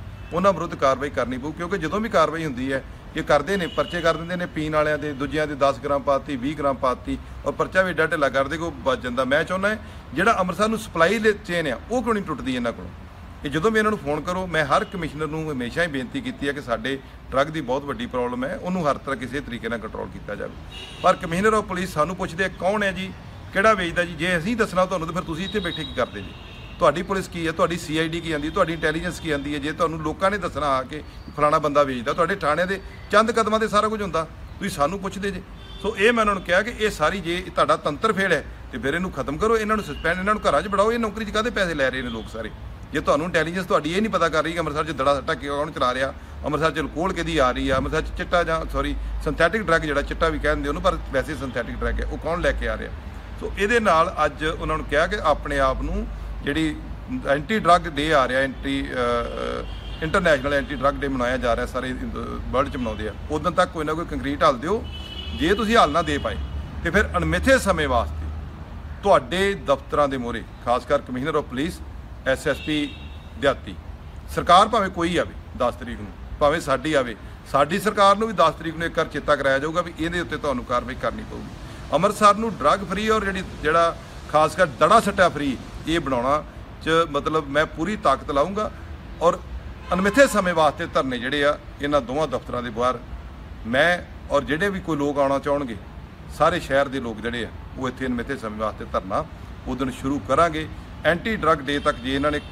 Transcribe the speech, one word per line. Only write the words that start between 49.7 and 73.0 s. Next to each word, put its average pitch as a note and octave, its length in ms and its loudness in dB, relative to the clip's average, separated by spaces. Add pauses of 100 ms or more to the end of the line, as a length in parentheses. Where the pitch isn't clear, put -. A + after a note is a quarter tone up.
ਜਿਹੜਾ C#3+ 200 0
ਚਿੱਟਾ D#3+ 280 0
ਵੀ D3+ 100 -2
ਕਹਿੰਦੇ D3 300 0
ਉਹਨੂੰ, E3 120 -4
ਪਰ F3 160 2 (140)
ਵੈਸੇ C3 240 -2
synthetic B2 400 -6
drug A2+ 260 -2
ਹੈ, A2+ 40 -4
ਉਹ D3 120 -6
ਕੌਣ D#3+ 240 -2
ਲੈ D3 100 4
ਕੇ A#2+ 160 -2
ਆ A2 100 -2
ਰਿਹਾ? G#2+ 140 -8 (480)
ਸੋ - 180 -6
ਇਹਦੇ G#3+ 220 4
ਨਾਲ F3+ 360 4 (100)
ਅੱਜ D3 200 -2
ਉਹਨਾਂ D#3 320 -2
ਨੂੰ C#3+ 80 -6
ਕਿਹਾ C#3+ 220 2
ਕਿ F#3+ 160 -2
ਆਪਣੇ D3 360 2
ਆਪ C3 220 2
ਨੂੰ F#3 260 -4 (360)
ਜਿਹੜੀ D3+ 320 0 (540)
ਐਂਟੀ C#3+ 300 2
ਡਰੱਗ F3 220 6
ਡੇ D#3 320 0
ਆ C3+ 140 6
ਰਿਹਾ, B2+ 120 2
ਐਂਟੀ, C#3 520 -2
ਅ, C3 40 -6
ਅ, - 1080 -2
ਇੰਟਰਨੈਸ਼ਨਲ D#3 500 4
ਐਂਟੀ C#3 220 0
ਡਰੱਗ C3+ 180 2
ਡੇ C#3 140 -4
ਮਨਾਇਆ B2+ 300 0
ਜਾ A#2+ 180 2
ਰਿਹਾ, B2 100 -2
ਸਾਰੇ B2+ 240 -4
ਇੰਦ-, A#2+ 500 -6 (100)
ਵਰਲਡ C3+ 200 2
'ਚ D3 80 -6
ਮਨਾਉਂਦੇ G#2+ 320 -4
ਆ, G2+ 40 -8 (180)
ਉਦੋਂ D#3 200 0
ਤੱਕ F3+ 200 2
ਕੋਈ D#3 140 -4
ਨਾ D3+ 80 0
ਕੋਈ E3 120 -2
ਕੰਕਰੀਟ C#3+ 380 -2
ਹੱਲ C#3+ 160 4
ਦਿਓ। G3 260 -2 (540)
ਜੇ D#3+ 140 4
ਤੁਸੀਂ A3 240 4
ਹੱਲ E3+ 140 8
ਨਾ E3 100 4
ਦੇ D3+ 160 0
ਪਾਏ A#2 200 -2 (460)
ਤੇ E3+ 60 0
ਫਿਰ F#3 280 4
ਅਣਮਿੱਥੇ F3+ 400 4
ਸਮੇਂ E3 300 2
ਵਾਸਤੇ A#2 400 0 (760)
ਤੁਹਾਡੇ F#3 500 6
ਦਫ਼ਤਰਾਂ C#3+ 540 2
ਦੇ C3+ 100 -2
ਮੂਹਰੇ, A#2 260 -4 (220)
ਖਾਸ B2 200 2
ਕਰ C#3+ 140 4
commissioner C#3+ 400 -2
of C3+ 140 -4
police, D3 300 -4 (440)
ਐਸ C3+ 200 0
ਐਸ C#3 100 2
ਪੀ D3+ 380 -2 (420)